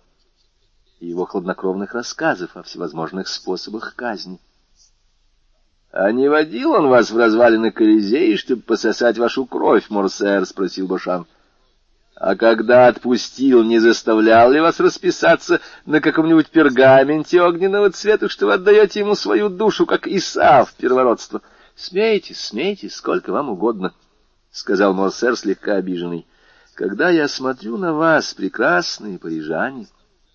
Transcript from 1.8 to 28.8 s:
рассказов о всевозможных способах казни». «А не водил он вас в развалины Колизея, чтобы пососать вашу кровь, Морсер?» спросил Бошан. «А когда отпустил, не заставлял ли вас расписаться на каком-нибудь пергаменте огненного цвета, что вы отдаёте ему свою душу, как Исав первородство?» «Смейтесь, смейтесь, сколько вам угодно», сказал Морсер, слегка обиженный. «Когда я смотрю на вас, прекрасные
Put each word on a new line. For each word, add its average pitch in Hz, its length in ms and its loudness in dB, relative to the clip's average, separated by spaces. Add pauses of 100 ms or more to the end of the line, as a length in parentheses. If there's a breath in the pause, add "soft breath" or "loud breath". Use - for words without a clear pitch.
рассказов 117 640 -6
о 90 60 -20
всевозможных 82 680 -10
способах - 680 -10
казни». 92 460 -12 (1500)
«А 101 200 -2
не 131 160 0
водил 160 420 0
он 196 160 2
вас 120 240 4
в 107 60 -4
развалины 113 560 2
Колизея, 107 640 2
чтобы 117 260 -6
пососать 113 560 -2
вашу 120 260 -2
кровь, - 460 0
Морсер?» 101 560 -2
спросил 95 400 -6
Бошан. 90 400 -6 (880)
«А - 220 -2
когда 113 500 4
отпустил, 120 800 2
не 113 160 2
заставлял 113 720 4
ли 151 80 2
вас 165 180 0
расписаться 175 840 0 (260 loud breath)
на 151 140 0
каком-нибудь 160 500 2
пергаменте 139 920 4
огненного 190 480 0
цвета, 208 380 -2
что - 180 -4
вы 208 60 2
отдаёте 202 480 4
ему 202 160 0
свою 208 320 0
душу, 185 360 0
как - 220 -4
Исав 165 680 2
первородство?» 127 680 -2 (320 soft breath)
«Смейтесь, 208 640 -4
смейтесь, 151 560 -8
сколько - 380 -6
вам 131 180 -4
угодно», 95 420 -4 (600)
сказал 101 420 0
Морсер, 98 420 -2
слегка 101 380 -6
обиженный. 87 500 -6 (500 soft breath)
«Когда 107 360 -4
я 156 160 0
смотрю 135 520 -8
на 170 160 -4
вас, 156 380 0
прекрасные 110 840 -4